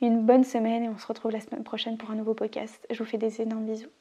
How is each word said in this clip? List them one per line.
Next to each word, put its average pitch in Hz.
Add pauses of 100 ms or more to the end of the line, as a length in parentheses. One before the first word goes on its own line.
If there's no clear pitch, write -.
une 233
bonne 247
semaine 233
et 233
on 208
se -
retrouve 226
la 220
semaine 220
prochaine 226
pour 220
un 214
nouveau 220
podcast. 220
Je 226
vous 220
fais 226
des 220
énormes 220
bisous. 220 (120)